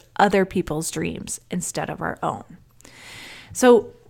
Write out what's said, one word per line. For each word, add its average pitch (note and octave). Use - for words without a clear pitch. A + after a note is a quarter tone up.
other G3
people's F3
dreams -
instead -
of F3
our E3
own. C3
So A#3+